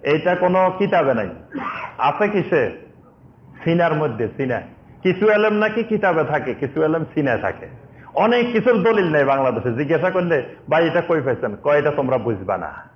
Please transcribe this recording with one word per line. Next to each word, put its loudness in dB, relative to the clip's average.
এইটা 2
কোনো 2
কিতাবে 2
নাই। -2
আছে 0
কিসে? 0
সিনার 2
মধ্যে, -2
সিনা। -4
কিছু 2
এলেম 4
নাকি 0
কিতাবে 0
থাকে, -2
কিছু -4
এলেম 0
সিনায় 0
থাকে। -6
অনেক 2
কিছুর 2
দলিল 2
নেই 4
বাংলাদেশে। 0
জিজ্ঞাসা 0
করলে, 0
"ভাই, 4
এটা 2
কই 0
পাইছেন?" -4
কয়, 2
"এটা 2
তোমরা 0
বুঝবা -4
না -8